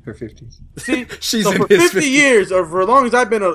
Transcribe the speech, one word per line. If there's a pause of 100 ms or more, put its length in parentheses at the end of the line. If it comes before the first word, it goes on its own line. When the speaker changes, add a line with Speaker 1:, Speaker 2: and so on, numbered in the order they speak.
Speaker 1:
her
fifties. (180)
Speaker 2:
See,
Speaker 3:
<laughs>
She's
Speaker 2:
so
Speaker 3:
in
Speaker 2:
for
Speaker 3:
his
Speaker 2:
fifty
Speaker 3:
fifties.
Speaker 2:
years,
of,
for
as
long
as
I've
been,
uh,